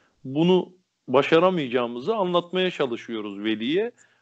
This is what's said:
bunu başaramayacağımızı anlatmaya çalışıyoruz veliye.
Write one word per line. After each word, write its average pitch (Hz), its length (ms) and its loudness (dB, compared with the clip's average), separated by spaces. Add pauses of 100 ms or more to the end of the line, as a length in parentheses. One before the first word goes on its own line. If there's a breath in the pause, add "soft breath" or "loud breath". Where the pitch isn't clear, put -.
(240)
bunu 165 440 2 (400)
başaramayacağımızı 135 1080 2
anlatmaya 180 560 0
çalışıyoruz 110 720 -6
veliye. 131 480 -2 (300 soft breath)